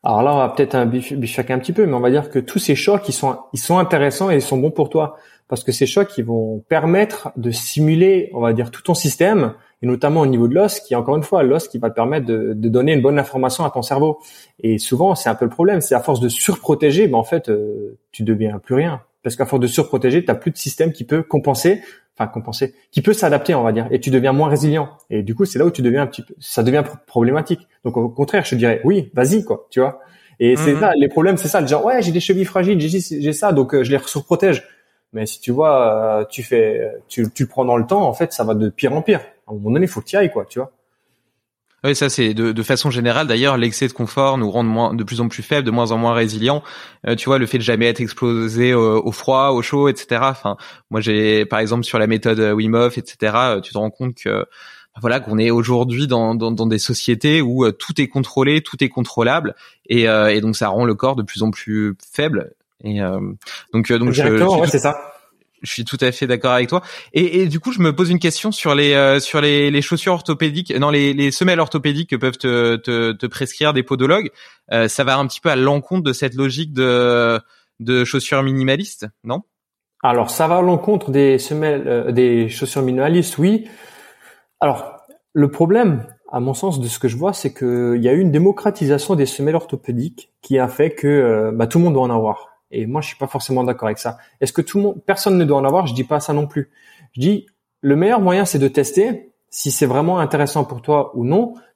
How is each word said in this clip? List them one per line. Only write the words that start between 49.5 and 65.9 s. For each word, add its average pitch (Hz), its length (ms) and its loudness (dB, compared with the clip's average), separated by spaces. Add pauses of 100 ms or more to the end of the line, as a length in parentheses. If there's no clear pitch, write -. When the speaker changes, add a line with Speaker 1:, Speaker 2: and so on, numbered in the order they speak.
Speaker 2:
au 120 100 0
chaud, 143 260 0
et 135 80 2
cetera. 123 360 -2
Enfin, 101 260 -8 (320)
moi, 110 100 -2
j'ai, 107 460 2
par 104 140 -2
exemple, 113 260 -2
sur - 140 -4
la 107 80 2
méthode, 110 320 0
euh, 107 140 2
Wim 110 200 0
Hof, 120 240 2
et 117 80 -10
cetera, 110 520 0
euh, 95 40 -6
tu - 100 -16
te 107 60 -6
rends 107 140 -4
compte 127 240 -8
que, - 140 -8
ben 104 160 -2 (540)
voilà, 120 220 0
qu'on 107 160 -4
est 113 140 2
aujourd'hui 120 560 0
dans, 117 280 0
dans, 113 160 -2
dans 113 160 -2
des 110 120 0
sociétés 147 600 0
où, 127 220 0
euh, 110 80 4
tout - 300 -6
est 139 60 0
contrôlé, 139 540 0
tout - 220 -6
est 127 60 0
contrôlable, 123 640 -2 (300)
et, 113 240 4
euh, 107 240 4
et 107 80 2
donc 110 160 -2
ça 107 120 0
rend 107 160 0
le 110 100 2
corps 131 200 0
de 113 80 -4
plus 98 200 -6
en 110 80 0
plus 104 440 -6 (160)
faible. 143 440 -4 (280)
Et, 104 180 -6
euh, 95 180 -4 (540)
donc, 113 180 0
euh, 117 80 2
donc 127 120 0
je, 131 120 0
Speaker 1:
Exactement, 110 160 4
Speaker 2:
je 190 140 4
suis 170 80 4
Speaker 1:
ouais, 170 40 4
Speaker 2:
tout 147 60 0
Speaker 1:
c'est 143 80 2
ça. 147 180 0 (640)
Speaker 2:
Je - 100 -12
suis 117 140 -8
tout 131 160 -10